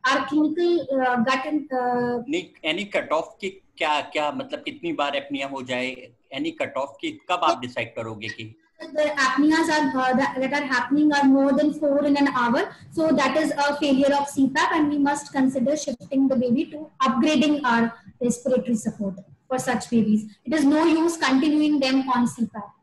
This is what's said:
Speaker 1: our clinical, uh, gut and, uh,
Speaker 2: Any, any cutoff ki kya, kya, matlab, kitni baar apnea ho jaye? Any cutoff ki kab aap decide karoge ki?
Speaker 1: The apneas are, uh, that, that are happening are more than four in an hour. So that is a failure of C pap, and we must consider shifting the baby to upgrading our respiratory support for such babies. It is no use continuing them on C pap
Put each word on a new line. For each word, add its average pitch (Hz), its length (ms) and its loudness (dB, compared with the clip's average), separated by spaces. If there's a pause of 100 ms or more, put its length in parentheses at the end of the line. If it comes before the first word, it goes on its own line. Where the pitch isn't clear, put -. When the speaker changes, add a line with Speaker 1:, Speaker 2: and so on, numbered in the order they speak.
Speaker 1:
our 269 200 0
clinical, 311 600 0 (140)
uh, 254 220 2
gut 262 240 0
and, 294 260 -4
uh, 247 540 -2
Speaker 2:
Any, 311 360 -6
any 165 240 -2
cutoff 156 520 -4
ki - 240 -8 (160)
kya, 151 340 -2
kya, 147 260 -2
matlab, 139 280 -8
kitni 156 300 -6
baar 143 160 -2
apnea 139 360 -6
ho 135 140 -8
jaye? 127 500 -6 (180)
Any 151 220 -6
cutoff 139 480 -6
ki 147 280 -8
kab 175 120 0
aap 143 220 0
decide 123 340 -8
karoge 110 400 -10
ki? 110 200 -16 (240)
Speaker 1:
The 302 240 -2 (120)
apneas 294 540 2
are, 285 280 0
uh, 254 160 0
that, 262 240 0
that 262 140 -2
are 294 140 -2
happening 285 460 2
are 285 120 2
more 269 280 6
than 302 200 2
four 285 320 0
in 285 120 2
an 285 120 4
hour. 254 460 0 (160)
So 320 220 0
that 269 240 2
is 294 160 0
a 285 240 0
failure 277 380 2
of 285 140 0
C 269 220 2
pap, 349 220 0
and 302 180 2
we 294 80 -2
must 285 340 0
consider 269 440 0
shifting 269 520 -2
the 262 80 2
baby 247 300 2
to - 240 -14 (100)
upgrading 294 640 2
our 233 300 2 (260)
respiratory 247 540 0
support 208 400 -6 (340)
for 165 100 -4
such 240 300 -4
babies. 214 380 2 (180)
It 247 80 -4
is 311 120 2
no 302 200 4
use 330 320 2
continuing 294 640 2
them 262 300 2
on 247 160 2
C 233 260 -2
pap 208 180 -12 (120)